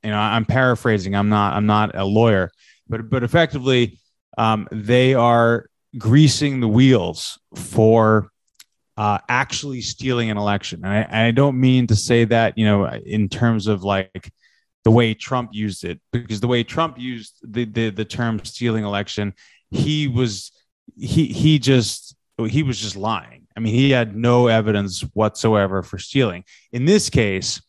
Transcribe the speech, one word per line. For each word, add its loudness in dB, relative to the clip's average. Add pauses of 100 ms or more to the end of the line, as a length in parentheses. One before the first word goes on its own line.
You -6
know, -2
I'm 0
paraphrasing. 0
I'm 0
not, 0
I'm -2
not 0
a -4
lawyer, 2 (380)
but, -8
but -2
effectively, 0 (380)
um, 0
they 2
are 2 (300)
greasing 4
the 0
wheels 2 (160)
for, 2 (680)
uh, -2 (100)
actually -4
stealing -4
an -4
election. -4
And -2
I, 2
I 2
don't 2
mean 2
to 2
say 2
that, 0
you 2
know, 2
in -4
terms -2
of, -2
like, -6 (520)
the 6
way 4
Trump -6
used -8
it, -10 (120)
because -6
the -2
way 0
Trump -4
used -14
the, -6
the, -4
the -8
term -6
stealing -4
election, -6 (380)
he -2
was, -4 (460)
he, 0
he 2
just, 0 (220)
he -2
was -4
just -8
lying. -8
I -10
mean, -2
he 4
had 0
no 4
evidence 0 (120)
whatsoever 0
for -12
stealing. -2 (280)
In -4
this 2
case -2